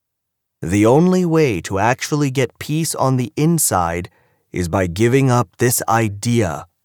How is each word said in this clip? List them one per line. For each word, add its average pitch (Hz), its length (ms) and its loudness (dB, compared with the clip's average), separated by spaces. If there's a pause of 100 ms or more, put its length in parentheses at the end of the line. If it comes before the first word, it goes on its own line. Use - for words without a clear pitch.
(640)
The 101 240 2
only 180 380 4
way 156 380 0
to 95 160 -6
actually 131 520 0
get 127 280 -2
peace 156 360 -4
on 131 240 0
the 123 180 -6
inside 92 720 0 (440)
is 87 160 -4
by 92 180 0
giving 117 440 2
up 123 180 2 (100)
this 123 280 0
idea 104 800 -2 (180)